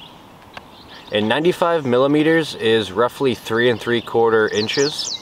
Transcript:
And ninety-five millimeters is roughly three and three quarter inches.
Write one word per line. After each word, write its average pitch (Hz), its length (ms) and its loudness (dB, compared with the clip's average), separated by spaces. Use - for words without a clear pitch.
And 107 160 0
ninety-five 165 580 0
millimeters 147 720 2
is 110 360 0
roughly 120 420 0
three 117 360 0
and 113 100 0
three 120 200 -2
quarter 113 480 2
inches. 113 720 -4